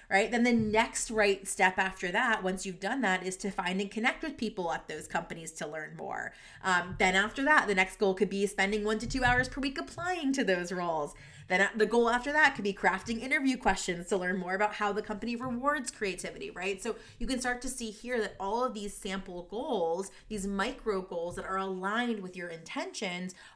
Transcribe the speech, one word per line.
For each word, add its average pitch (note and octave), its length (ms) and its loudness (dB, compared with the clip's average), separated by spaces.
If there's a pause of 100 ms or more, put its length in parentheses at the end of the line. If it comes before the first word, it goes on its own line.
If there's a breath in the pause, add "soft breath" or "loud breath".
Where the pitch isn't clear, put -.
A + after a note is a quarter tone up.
(100)
right? G3 180 6
Then A#3 140 2
the B3 100 6
next A3 600 2
right G3+ 340 4
step F#3+ 320 2
after F#3 320 0
that, G#3+ 320 2
once F#3 240 -2
you've F3+ 140 -8
done A#3 220 -2
that, F#3 220 2
is F#3 140 -4
to G3+ 140 -4
find F#3 280 0
and G3+ 120 -2
connect B3+ 320 -2
with D#4 120 -6
people F#3 360 -2
at E3 160 -6
those D#3 180 -8
companies E3 460 -6
to D#3 160 -8
learn D#3 280 -10
more. B2+ 360 -8 (320 loud breath)
Um, F3+ 340 2
then F#3 160 4
after G#3+ 300 2
that, C#4 240 6
the G3+ 80 4
next F#3 240 2
goal F#3+ 140 4
could F#3+ 140 2
be G3 200 0
spending G3+ 340 0
one G#3+ 160 0
to A#3+ 80 -6
two B3 160 -2
hours B3 260 4
per C#4+ 120 -8
week C#4 180 -2
applying E4+ 540 -2
to C4+ 100 2
those F3+ 300 2
roles. E3+ 420 -2 (340 loud breath)
Then F#3 120 4
a-, G3+ 180 2
the G#3+ 80 6
goal A#3 240 6
after B3 220 2
that D4 240 6
could G3 80 -4
be G3+ 80 2
crafting G3 500 0
interview C4+ 340 2
questions F3+ 520 0
to G#3 80 2
learn F3+ 200 0
more F#3 200 -2
about G#3 180 2
how G#3 180 0
the G3+ 80 -2
company G#3+ 360 -6
rewards C4 560 -2
creativity, F3 580 -6
right? F#3+ 320 -6
So A3 140 -4 (240 loud breath)
you A#3 80 -2
can B3+ 100 0
start B3 240 -2
to C4 60 -4
see A3 240 -6
here A#3+ 280 -4
that G3+ 200 -2
all G#3+ 240 0
of A#3 100 0
these G3+ 220 -8
sample F#3 520 -6
goals, F#3+ 600 0 (180 loud breath)
these G#3 160 -4
micro G3+ 580 -2
goals F3 340 -6
that F#3 80 -6
are F#3+ 140 -2
aligned G3 600 -2
with F3+ 160 -10
your F3 140 -8
intentions, F#3 840 -6 (240 loud breath)